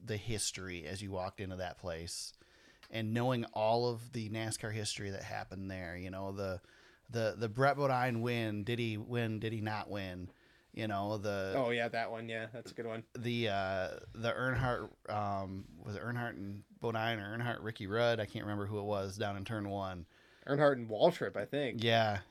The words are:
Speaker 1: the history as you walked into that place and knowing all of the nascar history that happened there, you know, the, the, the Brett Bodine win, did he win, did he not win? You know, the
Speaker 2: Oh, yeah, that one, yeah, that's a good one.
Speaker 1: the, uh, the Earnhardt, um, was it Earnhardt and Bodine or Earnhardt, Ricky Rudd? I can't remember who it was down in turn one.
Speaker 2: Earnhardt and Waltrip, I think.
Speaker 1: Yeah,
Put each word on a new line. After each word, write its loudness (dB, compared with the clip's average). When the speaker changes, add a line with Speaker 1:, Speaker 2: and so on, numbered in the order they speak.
Speaker 1:
the -2
history -4
as -6
you -6
walked -4
into -6
that -4
place -6
and 0
knowing 2
all 4
of -4
the -4
nascar -2
history -4
that -6
happened -6
there, -6
you -6
know, -4
the, -2
the, 2
the 2
Brett 4
Bodine 4
win, 0
did 0
he 0
win, 0
did -2
he -2
not -2
win? -4
You -2
know, 0
the 0
Speaker 2:
Oh, 4
yeah, 2
that 0
one, -6
yeah, -4
that's -10
a -20
good -4
one. -4
Speaker 1:
the, 0
uh, 2
the 0
Earnhardt, 0
um, -2
was -6
it -6
Earnhardt -2
and -8
Bodine 0
or -4
Earnhardt, -2
Ricky -4
Rudd? 4
I 0
can't -6
remember -2
who -2
it -2
was 0
down 0
in -6
turn -2
one. -4
Speaker 2:
Earnhardt 8
and -2
Waltrip, 6
I 0
think. -2
Speaker 1:
Yeah, 6